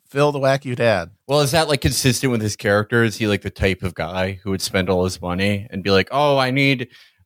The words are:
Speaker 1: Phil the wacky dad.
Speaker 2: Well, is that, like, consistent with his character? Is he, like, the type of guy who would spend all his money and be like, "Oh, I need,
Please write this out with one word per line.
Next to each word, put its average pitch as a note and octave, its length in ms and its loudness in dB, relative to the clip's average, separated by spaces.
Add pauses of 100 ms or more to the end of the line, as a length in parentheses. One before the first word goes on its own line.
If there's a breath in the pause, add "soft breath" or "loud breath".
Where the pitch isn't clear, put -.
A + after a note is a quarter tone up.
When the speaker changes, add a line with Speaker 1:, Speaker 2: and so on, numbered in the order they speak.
Speaker 1:
Phil C#3+ 240 0
the C#3+ 60 -6
wacky C3+ 360 0
dad. G2+ 360 0 (180)
Speaker 2:
Well, D3 140 2
is C3+ 80 0
that, D#3+ 180 2
like, D3+ 140 0
consistent C3 500 0
with A2+ 80 0
his G#2+ 160 -2
character? G#2+ 480 2
Is G#2+ 140 -2
he, A2+ 80 -2
like, G2+ 160 0
the F#2+ 80 -8
type G2 320 -2
of F2+ 100 -4
guy F#2 500 -6
who G2+ 60 -8
would F#2+ 140 -4
spend F#2+ 260 -2
all F#2 160 2
his F#2 160 -4
money G2 480 -4
and F#2+ 140 -10
be G2 80 -2
like, F#2+ 200 4
"Oh, C#3+ 280 2
I B2+ 140 0
need, C3+ 360 0 (380 soft breath)